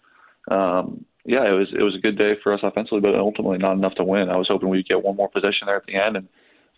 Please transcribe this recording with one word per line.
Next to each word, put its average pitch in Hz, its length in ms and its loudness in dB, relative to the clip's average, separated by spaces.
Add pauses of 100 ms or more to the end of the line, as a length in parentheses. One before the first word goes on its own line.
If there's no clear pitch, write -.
(520)
um, 92 540 -2 (180)
yeah, 120 260 2
it 98 40 2
was, 95 220 2
it - 60 0
was 101 140 0
a 92 40 -10
good 104 200 0
day 104 140 2 (100)
for 104 100 2
us 104 80 -2
offensively, 104 380 -2
but 101 160 2
ultimately 101 420 0
not 95 200 0
enough 95 180 0
to 90 80 0
win. 95 260 0
I 92 60 0
was 92 120 0
hoping 95 220 0
we'd 95 180 0
get 92 140 2
one 98 140 -2
more 98 140 0
possession 101 360 -2
there 101 120 0
at - 100 -10
the 98 80 -6
end, 104 220 0
and 95 100 -12 (500)